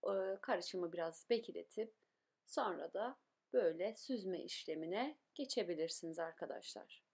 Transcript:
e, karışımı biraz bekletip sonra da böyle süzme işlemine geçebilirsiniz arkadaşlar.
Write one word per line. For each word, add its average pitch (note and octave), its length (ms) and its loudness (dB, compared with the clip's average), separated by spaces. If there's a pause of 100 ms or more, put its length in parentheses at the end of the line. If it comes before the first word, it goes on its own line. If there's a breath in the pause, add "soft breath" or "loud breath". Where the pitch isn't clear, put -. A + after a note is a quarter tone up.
e, G3+ 80 4 (300)
karışımı F3 520 0
biraz E3 360 -2
bekletip A3+ 680 0 (500)
sonra F#3 480 0
da A#3 260 -2 (340)
böyle G3 420 4
süzme F#3+ 480 -2
işlemine F3+ 760 -2 (160)
geçebilirsiniz E3+ 840 -2
arkadaşlar. - 840 -8 (100)